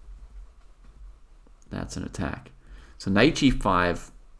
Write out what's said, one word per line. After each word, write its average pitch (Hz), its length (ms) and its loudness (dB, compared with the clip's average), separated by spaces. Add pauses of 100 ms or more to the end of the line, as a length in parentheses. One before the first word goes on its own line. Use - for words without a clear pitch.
(1700)
That's 92 260 -8
an - 80 -8
attack. - 460 -10 (480)
So - 120 -6
knight 120 260 6
G 135 140 6
five, 90 600 0 (300)